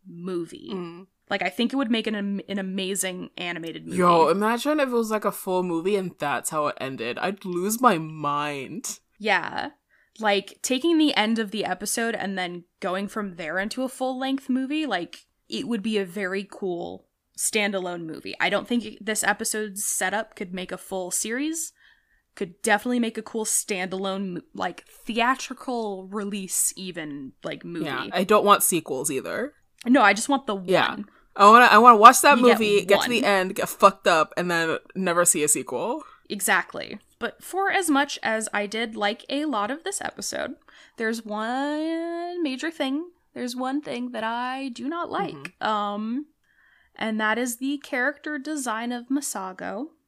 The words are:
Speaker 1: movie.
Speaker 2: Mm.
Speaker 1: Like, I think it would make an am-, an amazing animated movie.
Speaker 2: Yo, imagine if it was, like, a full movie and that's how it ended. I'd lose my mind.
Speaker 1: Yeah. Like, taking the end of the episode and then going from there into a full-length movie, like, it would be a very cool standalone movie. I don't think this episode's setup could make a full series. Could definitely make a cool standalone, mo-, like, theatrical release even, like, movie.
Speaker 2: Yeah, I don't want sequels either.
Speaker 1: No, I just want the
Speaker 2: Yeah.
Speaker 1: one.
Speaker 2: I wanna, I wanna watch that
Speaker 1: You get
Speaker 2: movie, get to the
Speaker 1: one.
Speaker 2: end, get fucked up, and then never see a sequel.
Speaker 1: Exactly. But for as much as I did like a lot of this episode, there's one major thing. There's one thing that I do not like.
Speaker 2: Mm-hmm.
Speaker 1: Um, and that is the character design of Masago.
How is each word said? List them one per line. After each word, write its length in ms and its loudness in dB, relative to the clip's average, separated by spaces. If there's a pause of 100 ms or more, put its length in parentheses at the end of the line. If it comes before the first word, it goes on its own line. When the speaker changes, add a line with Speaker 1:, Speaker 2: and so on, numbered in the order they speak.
Speaker 1:
movie. 680 -8
Speaker 2:
Mm. 320 -10 (240)
Speaker 1:
Like, 140 -2
I 60 0
think 220 -2
it 60 -2
would 140 0
make 160 0
an 80 -4
am-, 340 -4
an 100 -4
amazing 760 -4
animated 480 -8
movie. 140 -4
Speaker 2:
Yo, 280 8
imagine 540 2
if 80 2
it 20 -2
was, 200 0
like, 120 -2
a 80 0
full 320 -2
movie 320 0
and 240 -2
that's 300 -4
how 180 -2
it 140 -4
ended. 360 -6
I'd 280 -6
lose 340 -4
my 180 4
mind. 1000 -6 (200)
Speaker 1:
Yeah. 500 -2 (500)
Like, 420 0
taking 360 2
the 180 4
end 240 2
of 120 -4
the 120 -4
episode 520 -4
and 220 -6
then 280 -8 (160)
going 260 -2
from 280 -8
there 240 -6
into 240 -4
a 60 -2
full-length 600 -4
movie, 360 -2
like, 400 -6 (220)
it 220 -8
would 120 -2
be 160 -2
a 80 0
very 460 -6
cool 560 -8 (300)
standalone 680 -2
movie. 340 -12
I 100 0
don't 180 -2
think 320 -2
this 240 -4
episode's 640 -4
setup 500 -4
could 180 -10
make 200 -8
a 40 -10
full 340 -8
series. 600 -4 (640)
Could 260 -8
definitely 380 0
make 180 -2
a 60 -10
cool 220 -6
standalone, 880 -4
mo-, 80 -8 (120)
like, 340 -8
theatrical 1200 -4
release 640 -4
even, 560 -10 (120)
like, 200 -10
movie. 220 -6
Speaker 2:
Yeah, 260 -6
I 140 0
don't 200 6
want 180 8
sequels 460 -2
either. 440 -6 (340)
Speaker 1:
No, 140 6
I 120 8
just 140 -2
want 180 0
the 200 -4
Speaker 2:
Yeah. 240 2
Speaker 1:
one. 160 -8 (280)
Speaker 2:
I 160 8
wanna, 160 12
I 120 10
wanna 200 12
watch 240 12
that 180 8
Speaker 1:
You 80 6
get 120 6
Speaker 2:
movie, 260 2
get 180 6
to 60 -2
the 120 2
Speaker 1:
one. 100 2
Speaker 2:
end, 240 2
get 140 -4
fucked 360 4
up, 300 4
and 160 -2
then 260 0 (180)
never 280 2
see 200 2
a 40 0
sequel. 560 -2 (260)
Speaker 1:
Exactly. 720 -2 (200)
But 240 -8
for 280 -2
as 180 0
much 320 0
as 320 -2
I 120 -2
did 320 -6
like 320 -4
a 160 -2
lot 260 -4
of 120 -10
this 180 -8
episode, 540 -8 (420)
there's 280 -4
one 1160 -4
major 280 -4
thing. 400 -4 (220)
There's 220 -8
one 260 -4
thing 300 -8
that 140 -6
I 440 -6
do 200 -8
not 200 -6
like. 260 -6
Speaker 2:
Mm-hmm. 320 -10
Speaker 1:
Um, 580 -4 (720)
and 260 -4
that 160 2
is 200 -4
the 200 -4
character 600 -4
design 540 -6
of 160 -8
Masago. 800 -6 (200)